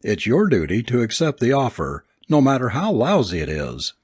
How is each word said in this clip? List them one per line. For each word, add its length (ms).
It's 220
your 220
duty 360
to 200
accept 360
the 140
offer, 500
no 140
matter 280
how 220
lousy 480
it 100
is. 440